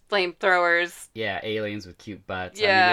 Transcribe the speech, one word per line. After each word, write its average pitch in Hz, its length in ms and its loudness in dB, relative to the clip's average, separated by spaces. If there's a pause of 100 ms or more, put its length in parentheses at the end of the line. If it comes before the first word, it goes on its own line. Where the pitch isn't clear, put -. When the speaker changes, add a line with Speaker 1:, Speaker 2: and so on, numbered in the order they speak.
Speaker 1:
flamethrowers. 175 1040 0
Speaker 2:
Yeah, 104 300 -4
aliens 104 420 -6
with 87 140 -20
cute - 260 -16
butts. 92 340 -8
Speaker 1:
Yeah. 196 240 4
Speaker 2:
I 180 100 4